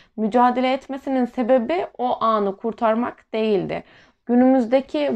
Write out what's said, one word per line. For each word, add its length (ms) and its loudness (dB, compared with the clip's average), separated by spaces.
mücadele 560 2
etmesinin 520 -4
sebebi 640 0
o 260 -4
anı 320 0
kurtarmak 800 -4
değildi. 500 -2
Günümüzdeki 880 2